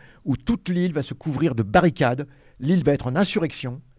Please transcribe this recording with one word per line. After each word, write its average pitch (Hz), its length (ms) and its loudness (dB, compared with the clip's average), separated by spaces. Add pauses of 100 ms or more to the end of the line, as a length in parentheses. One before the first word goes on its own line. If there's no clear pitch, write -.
(240)
où 135 120 0
toute - 320 -2
l'île 180 240 0
va 143 100 -2
se - 120 -8
couvrir 147 400 -2
de 113 80 0
barricades. 135 640 2 (320)
L'île 160 240 2
va 143 100 2
être 135 140 -2
en 127 80 -2
insurrection 156 640 -2 (180)